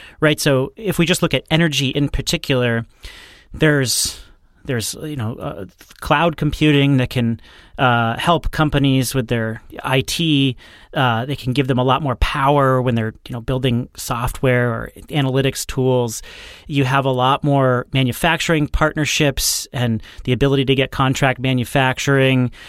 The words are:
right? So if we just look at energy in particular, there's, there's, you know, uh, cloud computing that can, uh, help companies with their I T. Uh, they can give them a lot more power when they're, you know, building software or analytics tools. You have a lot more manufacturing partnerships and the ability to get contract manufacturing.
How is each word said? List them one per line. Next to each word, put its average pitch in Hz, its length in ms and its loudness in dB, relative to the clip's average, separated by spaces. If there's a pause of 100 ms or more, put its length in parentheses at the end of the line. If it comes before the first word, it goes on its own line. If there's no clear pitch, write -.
(200)
right? 151 200 2
So 135 360 0
if 196 240 -2
we 165 80 2
just 180 160 0
look 160 100 0
at - 160 0
energy 147 400 2
in 143 180 0
particular, 123 800 -2 (640)
there's, - 720 0 (400)
there's, 120 380 -4
you 151 140 -10
know, 113 220 -6
uh, - 280 -10 (360)
cloud 156 360 0
computing 143 600 2
that 127 120 0
can, 117 320 -2 (380)
uh, 117 380 2
help - 340 0
companies 135 640 2
with 120 120 -2
their 113 320 -2 (240)
I 135 180 0
T. 143 540 0 (380)
Uh, 123 320 0
they 143 100 -6
can 123 160 -4
give 135 140 0
them 127 140 0
a 127 40 2
lot 131 200 2
more 127 140 -2
power 135 640 2
when 123 140 0
they're, 110 220 -2 (120)
you 131 60 -12
know, 117 80 -8
building 127 540 -2
software 123 720 0
or 117 220 -6 (160)
analytics 131 580 -2
tools. 127 560 0 (460)
You 143 160 0
have 135 220 0
a 135 60 2
lot 127 320 2
more 131 480 2
manufacturing 151 760 0
partnerships - 1080 0
and 117 300 -2 (220)
the 123 60 0
ability 135 340 2
to 131 100 2
get 131 160 0
contract 131 480 0
manufacturing. 131 1120 2 (180)